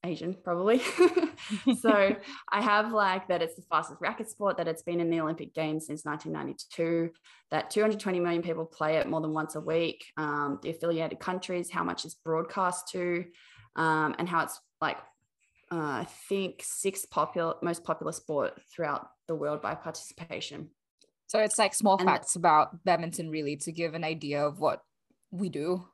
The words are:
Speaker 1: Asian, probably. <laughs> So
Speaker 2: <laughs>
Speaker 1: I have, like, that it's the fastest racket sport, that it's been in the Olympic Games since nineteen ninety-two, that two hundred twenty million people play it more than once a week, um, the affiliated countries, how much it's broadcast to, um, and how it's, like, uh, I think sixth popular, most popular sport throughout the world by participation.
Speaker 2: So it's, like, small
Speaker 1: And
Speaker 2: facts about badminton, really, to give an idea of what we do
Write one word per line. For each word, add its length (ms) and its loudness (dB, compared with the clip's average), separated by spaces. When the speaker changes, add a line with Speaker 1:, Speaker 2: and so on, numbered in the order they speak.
Speaker 1:
Asian, 300 -4
probably. 420 4
<laughs> 60 -2
So 340 6
Speaker 2:
<laughs> 180 -6
Speaker 1:
I 80 2
have, 320 4
like, 360 2
that 140 2
it's 140 -4
the 60 -18
fastest 380 0
racket 300 -4
sport, 280 0
that 100 0
it's 140 -4
been 180 0
in 100 2
the 100 2
Olympic 340 -4
Games 320 -2
since 180 -8
nineteen 280 -6
ninety-two, 800 -2
that 200 -2
two 100 2
hundred 180 2
twenty 220 0
million 220 0
people 240 -2
play 320 0
it 100 2
more 120 0
than 120 -2
once 240 -2
a 40 -6
week, 440 0
um, 460 -2
the 80 -6
affiliated 480 -2
countries, 520 -4
how 120 -2
much 220 -4
it's 100 -14
broadcast 800 -2
to, 320 -2
um, 420 2
and 100 -2
how 160 2
it's, 160 -10
like, 180 -2
uh, 40 -2
I 300 -2
think 340 -2
sixth 480 -6
popular, 520 0
most 220 -2
popular 280 -4
sport 480 -4
throughout 360 -4
the 80 -4
world 280 -4
by 120 -2
participation. 960 -10
Speaker 2:
So 140 0
it's, 180 2
like, 160 2
small 240 6
Speaker 1:
And 80 2
Speaker 2:
facts 300 2
about 480 4
badminton, 460 0
really, 260 -2
to 160 -8
give 220 -2
an 100 -6
idea 420 -2
of 140 -2
what 220 2
we 180 -2
do 460 -2